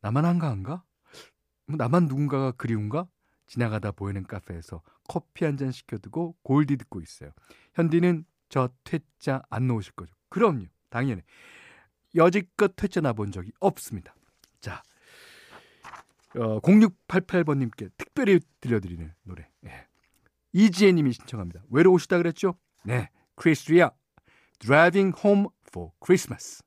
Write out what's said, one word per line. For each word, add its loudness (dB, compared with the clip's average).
나만 -2
한가한가? -4
뭐, -8
나만 2
누군가가 -2
그리운가? -4
지나가다 -4
보이는 -8
카페에서 -14
커피 -8
한 -2
잔 -6
시켜두고 -10
골디 0
듣고 -14
있어요. -20
현디는 0
저 -2
퇴짜 -8
안 -4
놓으실 -4
거죠? -18
그럼요, -2
당연히. -6
여지껏 2
퇴짜 -4
나본 -4
적이 -12
없습니다. -6
자, -14
어, -2
공육팔팔 2
번님께 -4
특별히 2
들려드리는 -6
노래. -18
예. -20
이지혜님이 4
신청합니다. -12
외로우시다 4
그랬죠? -2
네, -6
크리스 0
리아, 6
Driving 4
Home 4
for -14
Christmas. -2